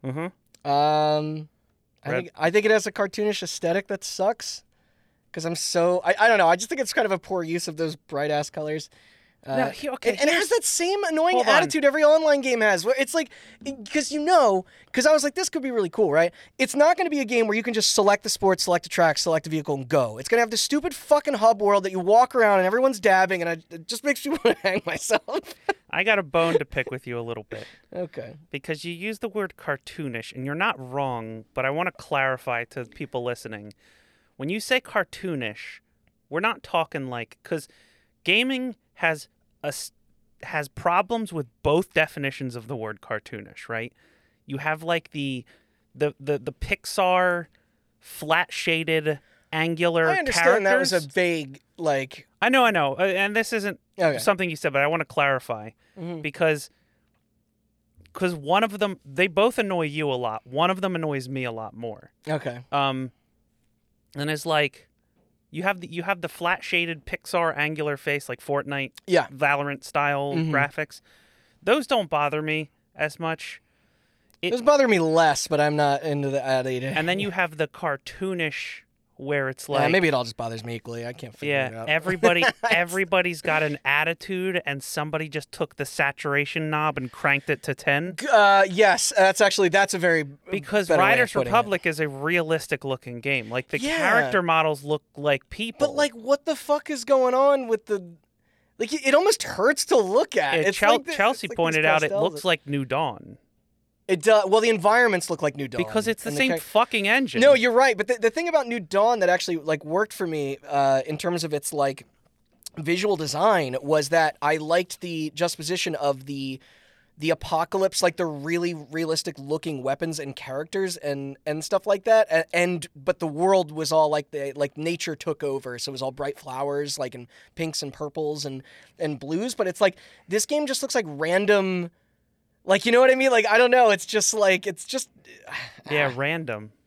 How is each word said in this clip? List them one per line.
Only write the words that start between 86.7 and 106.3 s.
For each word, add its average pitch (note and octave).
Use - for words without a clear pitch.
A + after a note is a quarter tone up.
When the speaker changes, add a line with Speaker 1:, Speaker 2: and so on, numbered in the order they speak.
Speaker 1:
and B2+
cranked C#3
it -
to C#3+
ten. D#3+
Speaker 2:
G-, C4
uh, G3+
yes, F#3+
that's F#3+
actually, G3
that's G3
a G3
very E3
Speaker 1:
Because G3
Speaker 2:
better E3
way F#3
of B3
Speaker 1:
Riders B3
Speaker 2:
putting B2
it. G3
Speaker 1:
Republic G#3
is D#3+
a D3+
realistic D#3
looking B2+
game. B2
Like, B2+
the -
Speaker 2:
Yeah. D4
Speaker 1:
character G#3+
models D#3+
look D3
like C#3+
people. A#3
Speaker 2:
But, C#4
like, D4
what A#3
the D#4
fuck D4
is C4
going B3+
on C4+
with A3
the, G3+
like, A3
it, C#4
it C4+
almost F#4+
hurts C4
to -
look G#3+
at. C#3+
Speaker 1:
Yeah, D#3+
Speaker 2:
It's G3
Speaker 1:
Chel-, A3
Speaker 2:
like C4
the, E4
Speaker 1:
Chelsea A3
Speaker 2:
it's -
like -
these -
Speaker 1:
pointed D#3+
out D#3
it D3+
Speaker 2:
pastels. D#3+
Speaker 1:
looks D3
like E3+
New C#3+
Dawn. C3
Speaker 2:
It F3+
do-, G#3+
well, G#3
the A#3
environments G#3
look D#3+
like D3
New C#3
Dawn. B2
Speaker 1:
Because G#3+
it's A3
the A3+
Speaker 2:
And D3